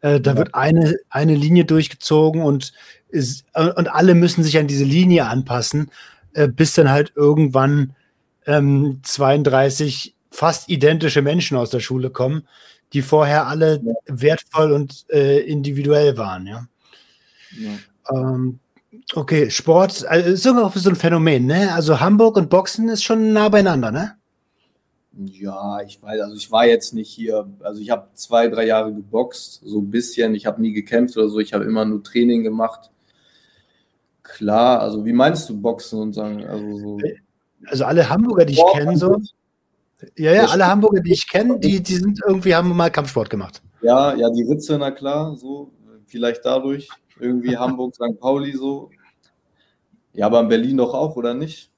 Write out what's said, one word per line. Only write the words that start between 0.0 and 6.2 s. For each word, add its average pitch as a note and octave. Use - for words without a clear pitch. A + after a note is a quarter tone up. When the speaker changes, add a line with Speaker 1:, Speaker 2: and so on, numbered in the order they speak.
Speaker 1:
Äh, D3
da C#3
Speaker 2:
Ja. B2+
Speaker 1:
wird E3
eine, D#3
eine D3+
Linie D#3+
durchgezogen D#3
und C#3+
ist, C3+
äh, D#3+
und E3+
alle F3
müssen E3+
sich D#3
an D3+
diese C#3
Linie E3
anpassen, C3